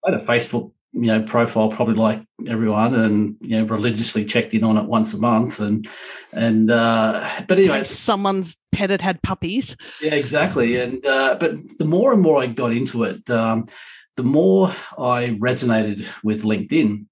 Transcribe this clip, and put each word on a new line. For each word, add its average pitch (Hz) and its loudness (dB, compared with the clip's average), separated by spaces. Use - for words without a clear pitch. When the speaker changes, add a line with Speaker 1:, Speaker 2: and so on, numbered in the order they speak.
Speaker 1:
I 185 0
had 117 0
a - -12
Facebook, 120 -2
you 120 -4
know, 110 2
profile 117 0
probably 113 0
like 110 0
everyone, 113 0
and, 107 2
you 110 -2
know, 110 2
religiously 110 -2
checked 113 -2
in 110 2
on 110 4
it 104 0
once 110 0
a - -8
month. 117 0
And, 107 -2
and, 110 2
uh, 113 0
but 185 4
anyway. 180 6
Speaker 2:
In - -2
case - -6
someone's 196 -2
pet 196 -2
had 190 0
had 185 -4
puppies. 190 -4
Speaker 1:
Yeah, 151 0
exactly. 135 0
And, 127 -4
uh, 135 2
but 165 0
the 160 -2
more 180 4
and 202 6
more 151 4
I 123 -2
got 120 -2
into 117 -2
it, 95 -6
um, 113 0
the 127 -4
more 185 4
I 123 -2
resonated 110 0
with 107 -2
LinkedIn. 107 0